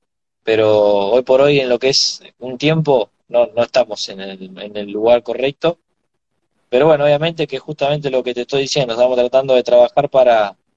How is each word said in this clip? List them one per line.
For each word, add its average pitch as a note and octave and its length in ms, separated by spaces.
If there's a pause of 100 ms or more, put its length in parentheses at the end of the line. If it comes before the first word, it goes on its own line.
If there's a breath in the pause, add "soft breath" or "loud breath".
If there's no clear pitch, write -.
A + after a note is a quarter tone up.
(420)
pero G#2 680
hoy B2+ 120
por C3 200
hoy C#3+ 180
en B2+ 80
lo A#2+ 100
que C3 120
es - 320 (160)
un B2+ 180
tiempo, D3 540 (180)
no, A#2+ 260
no A#2 80
estamos A2+ 460
en G2 120
el, F#2+ 380
en G#2 180
el G2+ 140
lugar A2+ 320
correcto. C#3 560 (920)
Pero C3 180
bueno, D3 180
obviamente D#3 420
que C3 140
justamente D3 500
lo B2+ 140
que B2 100
te B2 60
estoy C#3 220
diciendo, C3 320
estamos B2 220
tratando C3 380
de B2 80
trabajar B2 460
para, A2+ 480 (200)